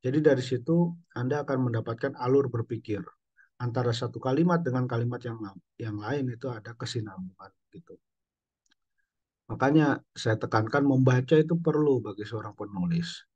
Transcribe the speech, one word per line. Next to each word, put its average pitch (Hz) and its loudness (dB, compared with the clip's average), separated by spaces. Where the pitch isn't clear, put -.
Jadi 151 0
dari 135 6
situ 165 0
Anda 131 -2
akan 131 0
mendapatkan 113 -4
alur 127 2
berpikir. 113 -6
Antara 120 -2
satu 117 -6
kalimat 165 2
dengan 127 -2
kalimat 120 -2
yang 113 -8
la-, 104 -12
yang 107 -8
lain 123 -4
itu 123 -10
ada 113 -12
kesinambungan 98 -10
gitu. - -20
Makanya 143 4
saya 110 0
tekankan 117 2
membaca 131 6
itu 156 4
perlu 147 2
bagi 104 -10
seorang 104 -8
penulis. 90 -4